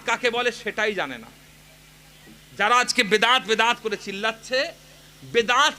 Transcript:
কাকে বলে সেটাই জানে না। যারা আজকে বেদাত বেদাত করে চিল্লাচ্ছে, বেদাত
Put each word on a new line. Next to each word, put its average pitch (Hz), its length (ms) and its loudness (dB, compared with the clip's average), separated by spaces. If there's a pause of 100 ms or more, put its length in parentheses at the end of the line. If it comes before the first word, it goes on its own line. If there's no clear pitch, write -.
কাকে 233 240 -2
বলে 240 220 -2
সেটাই 214 420 -4
জানে 143 240 -6
না। 113 100 -18 (1300)
যারা 214 200 4
আজকে 247 260 2
বেদাত 214 420 2
বেদাত 226 380 2
করে 208 140 -4
চিল্লাচ্ছে, 220 720 -6 (520)
বেদাত 240 560 2